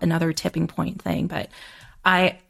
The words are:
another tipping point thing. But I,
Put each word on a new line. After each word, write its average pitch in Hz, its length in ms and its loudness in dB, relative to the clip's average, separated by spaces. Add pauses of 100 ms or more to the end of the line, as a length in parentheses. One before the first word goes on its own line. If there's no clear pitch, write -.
another 165 320 2
tipping - 340 -2
point 170 360 -6
thing. 180 260 -2
But - 200 -6 (560)
I, 185 340 4 (120)